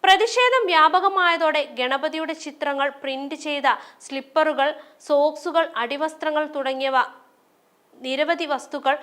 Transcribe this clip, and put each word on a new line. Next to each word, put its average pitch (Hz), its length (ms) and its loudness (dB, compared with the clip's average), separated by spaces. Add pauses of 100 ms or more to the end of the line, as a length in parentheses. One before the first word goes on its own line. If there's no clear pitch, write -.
പ്രതിഷേധം 466 640 4
വ്യാപകമായതോടെ 330 880 4 (180)
ഗണപതിയുടെ 285 640 -2
ചിത്രങ്ങൾ 285 460 -4 (140)
പ്രിന്റ് 277 420 -8
ചെയ്ത 285 240 -2 (360)
സ്ലിപ്പറുകൾ, 277 640 0 (380)
സോക്സുകൾ, 302 580 2 (180)
അടിവസ്ത്രങ്ങൾ 302 640 -4 (120)
തുടങ്ങിയവ 269 400 -2 (1080)
നിരവധി 302 460 -2
വസ്തുക്കൾ 277 500 -2